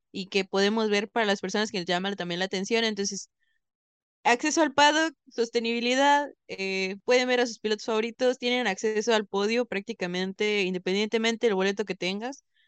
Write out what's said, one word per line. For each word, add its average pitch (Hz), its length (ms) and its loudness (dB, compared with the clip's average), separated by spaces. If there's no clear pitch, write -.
y 190 160 -8
que 190 160 0
podemos 208 460 2
ver 208 200 0
para 226 160 0
las 202 140 2
personas 208 320 -2
que 208 60 -4
les 170 80 -6
llama 185 300 -2
también 175 240 -6
la 190 60 -2
atención. 208 380 -2
Entonces, 202 460 -4
acceso 302 380 2
al 285 120 0
paddock, 302 400 4
sostenibilidad, 240 1000 2
eh, 190 560 -4
pueden 254 240 2
ver 247 120 2
a 247 60 2
sus 233 140 -8
pilotos 220 260 -4
favoritos, 233 520 0
tienen 247 280 0
acceso 214 480 0
al 214 120 0
podio 220 400 0
prácticamente 196 960 -4
independientemente 214 840 0
del 208 100 2
boleto 196 280 0
que 185 100 -6
tengas. 208 500 -6